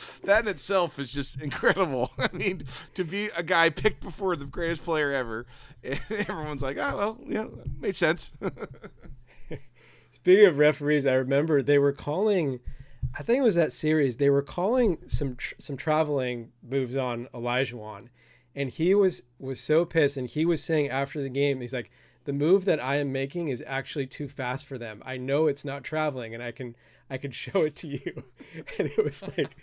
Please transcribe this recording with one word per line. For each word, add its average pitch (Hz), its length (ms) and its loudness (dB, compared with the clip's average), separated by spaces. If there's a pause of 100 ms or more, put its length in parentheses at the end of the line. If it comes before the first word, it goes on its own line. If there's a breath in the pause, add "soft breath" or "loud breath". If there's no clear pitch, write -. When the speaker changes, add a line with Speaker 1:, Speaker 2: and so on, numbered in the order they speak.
(240 loud breath)
Speaker 1:
that 208 180 6
in 226 60 -2
itself 180 500 0
is 131 120 -6
just 139 300 -6
incredible. 147 760 0
<laughs> - 40 -10
I - 180 2
mean, 180 280 -2 (300 loud breath)
to 185 100 -2
be 202 320 -4
a 175 80 -4
guy 165 260 4
picked - 320 0
before 185 320 -2
the 143 120 -6
greatest 165 380 -4
player 151 280 0
ever, 117 340 -2 (180 loud breath)
<laughs> - 200 -20
and 135 160 -4 (100)
everyone's 160 520 -4
like, 135 160 -2
"Ah, 277 180 -2
well, 220 300 -4
yeah, 226 200 -4 (340)
made 202 160 -2
sense." 165 400 0
<laughs> - 60 -12 (1700 soft breath)
Speaker 2:
Speaking 196 340 8
of 147 120 4
referees, 147 480 4
I 131 80 6
remember 139 480 4
they 143 160 4
were 143 140 4
calling, 160 680 0 (580 loud breath)
I - 40 -10
think 233 160 2
it 277 40 2
was 214 120 6
that 160 180 4
series, 147 460 2
they 143 100 4
were 139 140 6
calling 202 640 2
some 131 300 -2
tr-, - 200 -10
some 135 220 -8
traveling 143 720 0 (120)
moves 127 320 -2
on 123 380 -2
Olajuwon, 117 760 -4 (460 soft breath)
and 143 140 -4
he 170 260 2
was, 196 280 2 (160)
was 131 220 -8
so 160 260 2
pissed, 143 320 2
and 127 100 -4
he 156 160 -2
was 170 180 2
saying 151 280 0
after 139 320 -4
the 135 80 -4
game, 135 320 0
he's 120 100 -8
like, 123 180 -6 (340 soft breath)
"The 143 80 -4
move 165 340 4
that 156 160 2
I 135 140 0
am 143 160 0
making 139 360 -4
is 127 180 -4
actually 135 400 -4
too 139 220 -10
fast 131 380 -6
for 135 120 -10
them. 113 260 -10
I 131 120 -8
know 139 300 2
it's 143 180 0
not 139 200 -6
traveling, 131 500 -4
and 117 80 -10
I 120 100 -6
can, 120 240 -10 (320 soft breath)
I 135 100 -6
can 139 120 -8
show - 320 -2
it 151 140 0
to 160 120 -10
you." 139 400 -8
<laughs> - 500 -12
And 165 100 -2
it - 160 2
was 147 180 -4
like - 400 -4